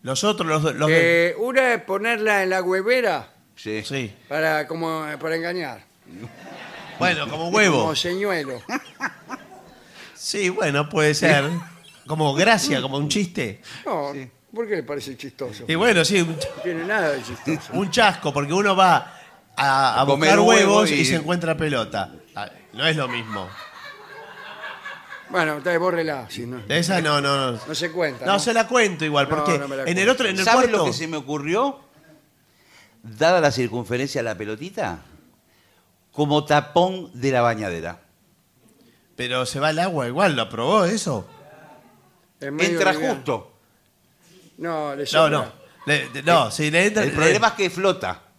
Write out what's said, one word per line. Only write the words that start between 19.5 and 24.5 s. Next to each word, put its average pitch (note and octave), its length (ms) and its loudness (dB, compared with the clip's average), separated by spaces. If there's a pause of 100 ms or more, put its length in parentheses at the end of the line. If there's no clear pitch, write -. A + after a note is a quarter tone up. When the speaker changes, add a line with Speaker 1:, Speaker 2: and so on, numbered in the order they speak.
Speaker 1:
a, C3+ 420 4
a C3+ 40 4
Speaker 3:
A C#3 40 4
comer D3 240 4
Speaker 1:
buscar D#3+ 100 8
Speaker 3:
huevo G#3 360 6
Speaker 1:
huevos G#3 140 4
y D3 100 2
Speaker 3:
y - 40 4
Speaker 1:
se F3 120 2
encuentra D#3+ 400 -2
pelota. A2+ 560 -4 (220)
Ah, G#2 160 -10 (220)
no C3 140 -4
es D#3 100 2
lo C3+ 120 -2
mismo. A2 400 -8 (1800)